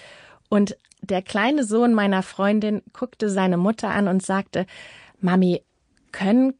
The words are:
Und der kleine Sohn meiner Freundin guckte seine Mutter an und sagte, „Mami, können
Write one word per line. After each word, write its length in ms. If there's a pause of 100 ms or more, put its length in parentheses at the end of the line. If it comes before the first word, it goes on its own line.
(480)
Und 300 (240)
der 200
kleine 440
Sohn 280
meiner 300
Freundin 580 (120)
guckte 360
seine 280
Mutter 320
an 180
und 160
sagte, 420 (540)
„Mami, 420 (500)
können 480